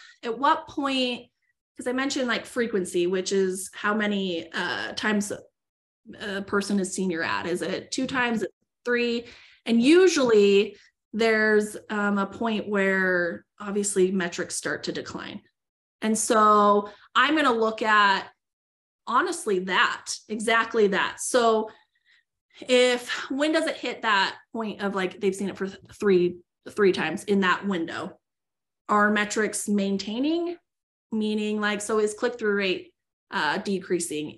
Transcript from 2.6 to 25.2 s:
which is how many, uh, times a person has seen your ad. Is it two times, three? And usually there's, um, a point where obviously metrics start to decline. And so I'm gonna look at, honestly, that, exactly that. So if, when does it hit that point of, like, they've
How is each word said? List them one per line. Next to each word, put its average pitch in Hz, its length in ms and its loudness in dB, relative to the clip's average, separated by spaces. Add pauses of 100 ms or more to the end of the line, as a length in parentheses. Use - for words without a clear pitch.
which 185 240 -2
is 190 420 -2
how 208 200 -2
many, 196 580 -2
uh, 127 420 -6
times 214 380 -2 (880)
a 196 220 -6
person 202 380 -2
has 185 140 -4
seen 190 160 -2
your 160 140 -2
ad. 101 240 -2
Is 175 140 -2
it 170 300 -6
two 262 160 -2
times, 240 360 -2 (400)
three? 240 420 0 (400)
And 233 160 4
usually 247 920 6 (380)
there's, 214 640 2 (120)
um, 202 280 0
a 196 80 0
point 214 420 -4
where 185 800 0 (140)
obviously 202 520 0
metrics 175 440 -4
start 147 280 -6
to 170 80 -6
decline. - 500 -12 (600)
And 220 160 0
so 208 720 4 (260)
I'm 277 220 4
gonna 277 160 4
look 220 280 0
at, 208 460 4 (800)
honestly, 240 520 0
that, 185 460 0 (240)
exactly 226 580 2
that. 175 320 -2
So 226 500 2 (1000)
if, 247 420 2 (200)
when 294 220 0
does 320 160 0
it - 80 -4
hit - 280 -8
that 196 320 2 (180)
point 220 280 -6
of, 196 140 -2
like, 185 240 -4
they've 190 160 0